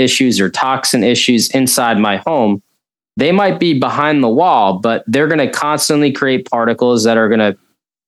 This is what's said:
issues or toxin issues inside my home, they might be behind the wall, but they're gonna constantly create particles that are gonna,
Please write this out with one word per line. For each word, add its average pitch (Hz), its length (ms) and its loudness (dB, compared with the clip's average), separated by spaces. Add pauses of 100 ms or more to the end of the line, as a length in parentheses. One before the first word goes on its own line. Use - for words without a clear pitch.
issues 123 380 0
or 95 100 0
toxin 131 540 -2
issues 117 480 0
inside 123 480 0
my 104 180 0
home, 110 440 -2 (560)
they 139 140 0
might 190 280 0
be 165 200 0
behind 143 440 0
the 117 60 2
wall, 117 500 2
but 113 280 -2
they're 135 200 0
gonna 151 220 0
constantly 147 600 0
create 131 380 -2
particles 117 560 0
that 113 120 2
are 113 100 2
gonna, 104 280 2 (520)